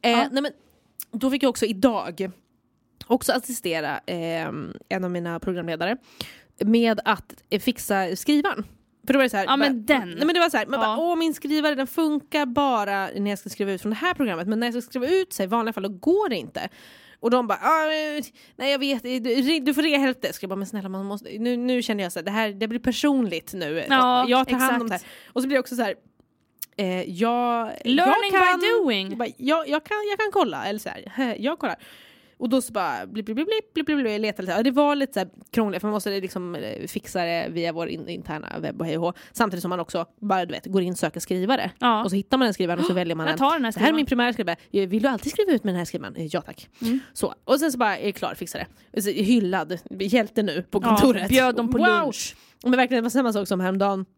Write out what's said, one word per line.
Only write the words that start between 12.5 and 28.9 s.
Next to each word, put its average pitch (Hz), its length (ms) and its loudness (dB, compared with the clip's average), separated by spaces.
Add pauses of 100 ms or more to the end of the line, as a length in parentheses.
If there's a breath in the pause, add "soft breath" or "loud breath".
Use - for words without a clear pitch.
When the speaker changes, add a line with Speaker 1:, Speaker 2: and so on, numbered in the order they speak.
Speaker 1:
när 202 140 -2
jag 202 80 -4
ska - 100 -14
skriva 196 240 -4
ut 185 100 -6
från 208 80 -4
det 214 60 -2
här 349 180 0
programmet, 185 340 -2
men 220 120 0
när 240 60 -2
jag 233 80 -4
ska 240 80 -2
skriva 254 260 -6
ut 370 240 0
sig 196 120 -2
i - 20 -2
vanliga 226 260 0
fall, 196 100 -6
då 196 60 -4
går 349 400 2
det 233 80 -2
inte. 156 320 -8 (520 loud breath)
Och 233 100 0
de 247 160 2
bara, 202 160 0
ah, 311 300 2
eh, 302 320 -2 (320 soft breath)
nej, 277 160 -2
jag 277 60 0
vet, 277 240 -2
du, 254 180 -4
ring, 262 440 2
du 277 100 2
får 294 80 -4
ringa 294 160 2
helpdesk. 254 440 -2
Jag 185 80 -8
bara, 190 60 -4
men 196 100 -6
snälla, 196 220 -8
man 190 180 -6
måste, 202 320 -10
nu, 240 180 -2
nu 247 260 0
känner 208 220 -2
jag 175 80 -6
så - 60 -6
här, 160 60 -8
det 196 60 -4
här, 214 220 0
det 208 160 -4
blir 233 100 -4
personligt 240 760 0
nu. 160 340 -2
Speaker 2:
Ja, 254 360 4
Speaker 1:
Och 240 60 0
jag 262 180 4
tar 254 80 0
hand 247 260 2
om 233 40 -4
Speaker 2:
exakt. 185 180 -4
Speaker 1:
det - 40 -20
här. - 240 -20
Och 254 100 -2
så 262 60 -2
blir 277 80 2
det 254 40 4
också 254 160 -8
så 240 60 0
här, 202 120 -2 (840)
eh, 185 320 -2
jag, 233 600 0 (140)
Speaker 2:
Learning 370 480 4
Speaker 1:
jag 381 160 6
kan, 359 120 4
Speaker 2:
by 392 60 2 (180)
doing. 196 240 2